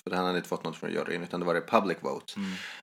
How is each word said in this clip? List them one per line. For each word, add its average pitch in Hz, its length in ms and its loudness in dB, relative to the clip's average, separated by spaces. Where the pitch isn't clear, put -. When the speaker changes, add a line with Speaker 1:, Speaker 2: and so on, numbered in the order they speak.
Speaker 1:
för 92 120 -6
han 92 100 2
hade 90 120 2
inte 85 120 -2
fått 87 140 -2
något 82 140 -4
från 82 140 -4
juryn, 82 320 0
utan 90 160 -4
det 87 60 0
var 85 80 4
det 85 80 4
public 101 400 4
vote, - 360 -6
Speaker 2:
Mm. 98 140 -4